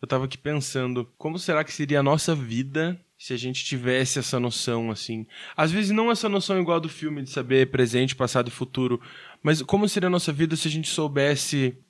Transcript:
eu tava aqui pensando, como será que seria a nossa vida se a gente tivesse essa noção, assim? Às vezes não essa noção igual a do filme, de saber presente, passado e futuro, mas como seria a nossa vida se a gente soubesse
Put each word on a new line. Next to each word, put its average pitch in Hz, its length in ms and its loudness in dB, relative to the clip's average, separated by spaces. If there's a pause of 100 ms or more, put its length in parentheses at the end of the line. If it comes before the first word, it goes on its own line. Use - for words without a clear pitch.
eu 127 60 -8
tava 131 200 -2
aqui 131 100 -8
pensando, 127 800 -4
como 160 220 -6
será 156 260 0
que - 80 -10
seria 143 280 0
a - 20 2
nossa 151 320 2
vida 139 680 -2 (180)
se - 140 -10
a 127 60 -4
gente 127 260 -6
tivesse 127 540 0
essa 131 200 -2
noção, 117 520 -2
assim? 110 360 -6 (300)
Às 160 160 2
vezes 196 180 0
não 220 200 2
essa 226 180 0
noção 196 320 0
igual 170 160 2
a 160 40 2
do 156 80 -6
filme, 151 340 -6
de 127 80 -10
saber 131 400 4
presente, 127 440 2
passado 123 340 0
e - 20 -6
futuro, 127 500 -2 (420)
mas 151 200 2
como 202 260 2
seria 190 200 0
a - 20 2
nossa 175 240 0
vida 160 200 0
se 160 140 -2
a - 20 0
gente 156 200 -4
soubesse 139 840 2 (160)